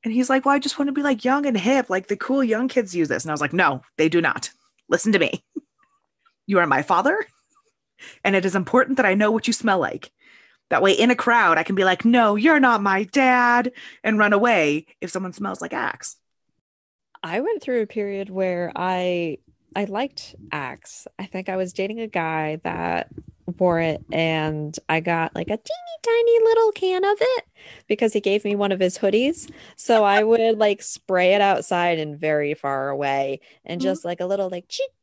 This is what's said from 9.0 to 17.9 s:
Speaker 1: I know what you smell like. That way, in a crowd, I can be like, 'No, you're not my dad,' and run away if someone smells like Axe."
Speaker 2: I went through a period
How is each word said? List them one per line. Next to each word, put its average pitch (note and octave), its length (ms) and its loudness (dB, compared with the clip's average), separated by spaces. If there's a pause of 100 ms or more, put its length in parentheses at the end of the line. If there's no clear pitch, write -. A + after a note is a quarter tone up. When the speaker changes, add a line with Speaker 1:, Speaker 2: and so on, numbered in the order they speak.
Speaker 1:
I F#3+ 80 2
know G#3 180 2
what - 160 -2
you A#3 60 0
smell G3 260 0
like. - 320 -6 (580)
That D#3 120 2
way, G3 120 4
in A#3 180 4
a A#3 40 4
crowd, G#3+ 420 4
I E3 60 0
can G3 120 -4
be F#3+ 100 2
like, F#3 200 2
'No, A#3 300 4
you're D4 240 4
not A#3+ 240 4
my G3 220 0
dad,' B3 680 2 (320)
and G#3+ 160 0
run G#3 140 4
away F3+ 520 2 (160)
if F3+ 100 -10
someone F#3 220 -6
smells F#3+ 280 -8
like E3+ 120 -8
Axe." - 440 -8 (1040)
Speaker 2:
I E3+ 160 -2
went F4+ 240 -2
through B3 180 0
a G#3+ 60 -2
period G3+ 420 -6